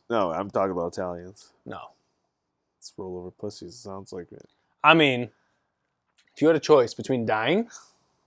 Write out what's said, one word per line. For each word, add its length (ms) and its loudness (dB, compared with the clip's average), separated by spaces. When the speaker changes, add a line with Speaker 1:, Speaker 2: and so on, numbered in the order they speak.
Speaker 1:
No, 220 0
I'm 180 -6
talking 220 -2
about 220 -4
Italians. 560 -10
Speaker 2:
No. 140 -14
Speaker 1:
It's 180 -20
rollover 400 -12
pussies, 360 -12
it 60 -20
sounds 340 -16
like 180 -14
it. 140 -20
Speaker 2:
I 100 8
mean, 360 2
if 80 -20
you 60 6
had 80 8
a 60 0
choice 320 6
between 320 -4
dying 420 0